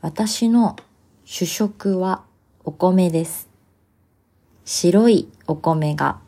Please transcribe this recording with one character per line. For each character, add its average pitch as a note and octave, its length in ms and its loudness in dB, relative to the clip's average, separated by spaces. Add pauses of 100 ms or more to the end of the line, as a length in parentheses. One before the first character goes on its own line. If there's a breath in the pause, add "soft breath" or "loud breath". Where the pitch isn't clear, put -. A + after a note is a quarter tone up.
私 G#3+ 480 -2
の A#3 280 2 (460)
主 - 220 -6
食 G3 540 -4
は F#3 240 -4 (400)
お D#3 80 -8
米 F#3 400 2
で E3 140 -2
す。 - 220 -14 (1160)
白 G3+ 440 4
い G#3+ 200 2 (160)
お D#3 100 -4
米 D#3 380 -2
が C#3+ 340 -4